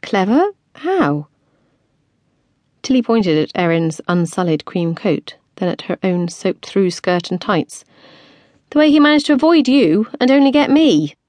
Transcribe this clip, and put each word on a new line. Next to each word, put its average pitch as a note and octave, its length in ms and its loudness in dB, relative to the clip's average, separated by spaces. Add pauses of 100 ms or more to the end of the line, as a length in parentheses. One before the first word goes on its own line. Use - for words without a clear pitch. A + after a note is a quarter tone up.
"Clever? A#3 480 0 (240)
How?" G#3 540 -2 (1500)
Tilly C4 180 0
pointed G3+ 380 0
at - 160 -4
Erin's E3 540 -2
unsullied E3+ 560 -2
cream E3+ 300 -4
coat, - 420 -4 (180)
then F#3 140 -4
at - 140 -6
her - 200 -8
own F3 260 -2
soaked-through F#3+ 640 -4
skirt F3 400 -4
and F#3 100 -4
tights. - 440 -4 (880)
"The - 100 0
way D4+ 100 4
he D4+ 100 4
managed D4 260 2
to D4+ 80 2
avoid D#4 340 2
you A3 400 2 (120)
and B3+ 100 2
only C#4 200 4
get C#4+ 180 2
me." A3+ 460 2 (140)